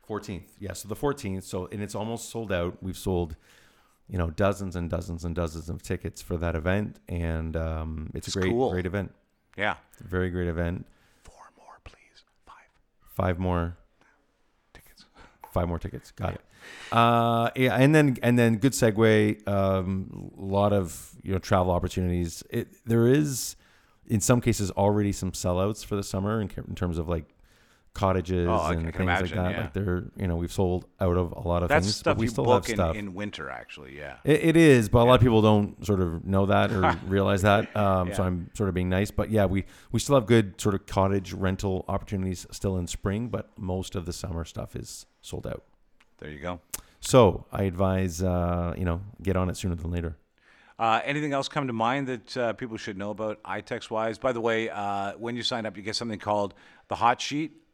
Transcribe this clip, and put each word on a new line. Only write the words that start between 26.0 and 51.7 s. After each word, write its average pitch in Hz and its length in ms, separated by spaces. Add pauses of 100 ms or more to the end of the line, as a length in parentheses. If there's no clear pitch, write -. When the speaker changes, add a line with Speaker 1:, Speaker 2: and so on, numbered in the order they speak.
Speaker 1:
summer 101 380
in, 95 100 (160)
in 90 80
terms 87 240
of, 78 100
like, 80 220 (640)
cottages 90 560
Speaker 2:
Oh, - 60
I 80 180
Speaker 1:
and 82 80
Speaker 2:
can 80 100
Speaker 1:
things 95 100
Speaker 2:
imagine, 90 360
Speaker 1:
like 90 100
that. 90 80
Speaker 2:
yeah. 82 60
Speaker 1:
Like, 76 120
they're, 92 300 (140)
you 95 100
know, 85 80
we've 85 160
sold 90 340 (140)
out 90 160
of 87 160
a - 160
lot 87 160
of 90 60
Speaker 2:
That's 156 160
Speaker 1:
things, 202 100
Speaker 2:
stuff 156 200
Speaker 1:
but 104 40
we 113 60
Speaker 2:
you 123 40
Speaker 1:
still 135 140
Speaker 2:
book 123 240
Speaker 1:
have 113 80
stuff. 85 200
Speaker 2:
in, 104 120
in 92 60
winter, 90 360
actually, 67 480
yeah. 71 280
Speaker 1:
It, 151 180
it 165 140
is, 131 320
but 123 100
a 120 60
lot 127 100
of 113 60
Speaker 2:
Yeah. 127 60
Speaker 1:
people 110 140
don't 104 440
sort 95 160
of 85 240
know 98 220
that 101 260
or 92 280
Speaker 2:
<laughs> - 60
Speaker 1:
realize 98 360
that. 104 340
Um, 95 360
so 101 100
Speaker 2:
Yeah. 90 40
Speaker 1:
I'm 90 260
sort 104 140
of 87 80
being 90 140
nice, 95 220
but - 200
yeah, 104 140
we, 92 180 (300)
we 117 80
still 143 140
have 120 100
good 107 340
sort 101 160
of - 120
cottage 95 440
rental 92 560
opportunities 95 640
still 95 260
in 87 100
spring, 107 420
but - 280
most 92 380
of 87 100
the 85 80
summer 82 300
stuff - 320
is - 300 (200)
sold - 220
out. - 160 (560)
Speaker 2:
There 76 100
you 76 100
go. 87 200 (420)
Speaker 1:
So 113 500
I 98 120
advise, 92 580
uh, 87 560
you 92 80
know, 87 160 (200)
get 92 140
on 90 140
it - 80
sooner 87 180
than 82 160
later. 82 260 (600)
Speaker 2:
Uh, 113 280
anything 147 280
else 139 140
come 143 200
to 120 60